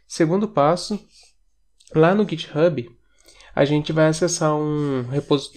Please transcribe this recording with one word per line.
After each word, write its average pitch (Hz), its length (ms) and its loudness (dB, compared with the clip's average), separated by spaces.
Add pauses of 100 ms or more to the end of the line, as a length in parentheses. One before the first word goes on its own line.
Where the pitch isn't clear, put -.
Segundo 175 400 0
passo, 175 540 0 (920)
lá 160 200 6
no 208 140 2
GitHub, 156 640 -2 (640)
a 143 100 0
gente 147 260 -2
vai 156 180 2
acessar 160 460 0
um 147 540 -2
repos-, 139 480 -2